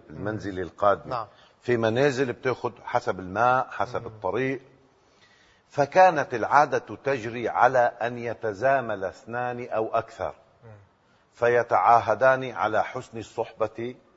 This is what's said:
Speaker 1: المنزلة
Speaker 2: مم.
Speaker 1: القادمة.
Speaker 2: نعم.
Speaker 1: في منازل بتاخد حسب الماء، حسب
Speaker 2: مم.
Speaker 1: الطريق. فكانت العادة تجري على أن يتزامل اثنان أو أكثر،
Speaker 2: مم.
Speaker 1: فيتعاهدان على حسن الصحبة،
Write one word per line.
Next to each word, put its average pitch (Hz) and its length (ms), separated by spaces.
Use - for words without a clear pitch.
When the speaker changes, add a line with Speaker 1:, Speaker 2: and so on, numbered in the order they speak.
Speaker 1:
المنزلة 95 460
Speaker 2:
مم. 92 60
Speaker 1:
القادمة. 101 540
Speaker 2:
نعم. 110 120
Speaker 1:
في 123 160
منازل 120 560
بتاخد 120 400
حسب 107 360
الماء، 113 500
حسب 101 320
Speaker 2:
مم. - 60
Speaker 1:
الطريق. 113 540
فكانت 151 640
العادة 120 680
تجري 117 460
على 123 300
أن 120 380
يتزامل 113 840
اثنان 120 680
أو 110 260
أكثر، 90 380
Speaker 2:
مم. 113 60
Speaker 1:
فيتعاهدان 120 1160
على 104 320
حسن 123 340
الصحبة، 113 800